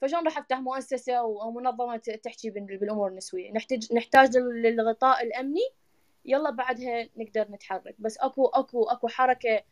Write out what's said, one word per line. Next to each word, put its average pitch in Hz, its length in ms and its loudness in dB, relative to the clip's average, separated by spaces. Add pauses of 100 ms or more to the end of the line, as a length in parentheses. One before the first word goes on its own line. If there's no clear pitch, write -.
فشلون 330 220 0
راح 320 120 0
أفتح 262 220 -4
مؤسسة 254 540 -4
أو، 226 280 -2
أو 226 100 -8
منظمة 240 460 -4
ت-، 220 260 -10
تحكي 233 260 -10
بال-، 196 280 -10
بالأمور 202 320 -2
النسوية؟ 185 420 -10
نحتاج، 220 420 -4
نحتاج 254 440 6
لل-، 247 240 0
للغطاء 226 600 4
الأمني، 269 460 -2 (560)
يلا 285 240 2
بعدها 247 680 0
نقدر 214 340 -4
نتحرك. - 480 -10
بس 214 180 -4
أكو، 269 300 2
أكو، 254 360 2
أكو 233 240 -2
حركة 247 640 2